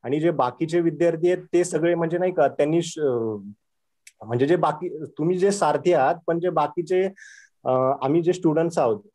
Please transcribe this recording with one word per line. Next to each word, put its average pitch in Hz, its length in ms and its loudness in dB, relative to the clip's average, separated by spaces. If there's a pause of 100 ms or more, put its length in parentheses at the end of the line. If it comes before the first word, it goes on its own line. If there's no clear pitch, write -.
आणि 135 160 -2
जे 170 120 0
बाकीचे 156 480 -2
विद्यार्थी 165 520 0
आहेत 180 120 -4 (100)
ते 175 100 4
सगळे 170 320 0
म्हणजे 170 220 -2
नाही 185 140 0
का 160 160 2
त्यांनी 151 340 0
श-, 165 180 -8
अं, 113 520 -2 (760)
म्हणजे 120 200 0
जे 165 100 2
बाकी, 165 340 -2 (280)
तुम्ही 175 200 0
जे 196 140 2
सारथी 165 420 0
आहात, 151 220 2 (120)
पण 170 120 0
जे 180 100 0
बाकीचे, 175 540 0 (640)
अं, 131 360 2
आम्ही 147 200 2
जे 170 120 2
students 165 440 0
आहोत 117 220 2 (160)